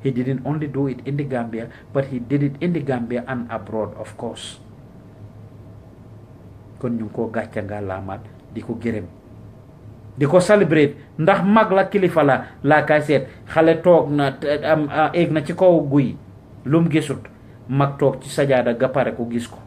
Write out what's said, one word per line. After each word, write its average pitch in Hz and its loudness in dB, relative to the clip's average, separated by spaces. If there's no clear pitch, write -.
He 135 -2
didn't 123 -4
only 151 -4
do 139 -4
it 123 -8
in 139 -6
the 143 -4
Gambia, 117 -6
but 139 -2
he 135 -8
did 143 -2
it 139 -2
in 175 -2
the 165 -2
Gambia 123 -6
and 123 -8
abroad, 107 -6
of - -14
course. - -12
Kon 120 -4
ñu 110 -6
ngi 107 -12
koo 113 -4
gàcce 110 -6
nga 101 -8
laamaat, 98 -8
di 113 -10
ko 117 -8
gërëm, 110 -4
di 143 2
ko 175 6
celebrate, 160 4
ndax 170 2
mag 214 4
la, 190 4
kilifa 175 2
la, 131 4
laa 147 4
kay 151 2
seet. 143 0
Xale 160 4
toog 160 6
na, 143 0
te 147 -4
am, 151 2
a, 151 0
eeg 170 2
na 151 0
ci 175 -6
kaw 180 6
guy, 135 2
lum 160 2
gisut, 139 -2
mag 139 0
toog 131 2
ci - -18
sajaada 127 0
ga 123 -2
pare 123 -2
ko 117 -6
gis 117 -4
ko. - -18